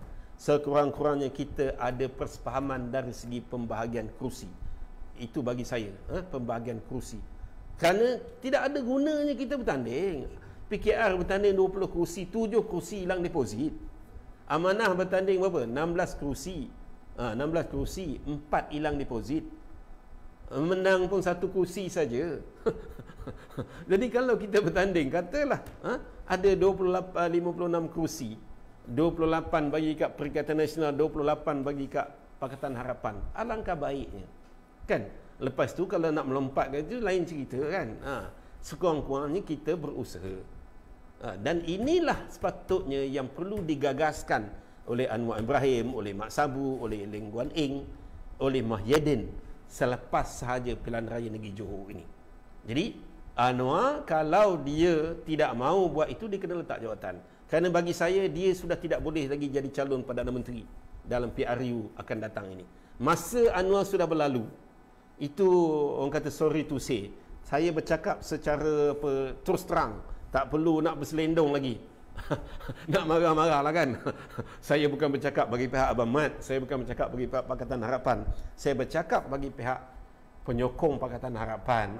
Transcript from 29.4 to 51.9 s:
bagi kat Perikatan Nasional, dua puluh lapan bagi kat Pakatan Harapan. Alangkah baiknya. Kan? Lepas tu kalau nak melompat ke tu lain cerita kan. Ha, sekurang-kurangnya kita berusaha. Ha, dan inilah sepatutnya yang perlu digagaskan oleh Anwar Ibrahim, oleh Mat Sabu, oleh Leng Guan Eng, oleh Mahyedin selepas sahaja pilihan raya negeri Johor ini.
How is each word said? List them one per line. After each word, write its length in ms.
bagi 240
kat 240
Perikatan 400
Nasional, 320
dua 160
puluh 220
lapan 340
bagi 240
kat 240
Pakatan 320
Harapan. 480
Alangkah 420
baiknya. 480
Kan? 240
Lepas 320
tu 160
kalau 240
nak 160
melompat 480
ke 80
tu 160
lain 240
cerita 380
kan. 160
Ha, 100
sekurang-kurangnya 880
kita 320
berusaha. 800
Ha, 160
dan 320
inilah 640
sepatutnya 720
yang 240
perlu 400
digagaskan 880
oleh 240
Anwar 320
Ibrahim, 560
oleh 160
Mat 160
Sabu, 480
oleh 320
Leng 240
Guan 240
Eng, 280
oleh 240
Mahyedin 640
selepas 800
sahaja 320
pilihan 320
raya 200
negeri 280
Johor 320
ini. 160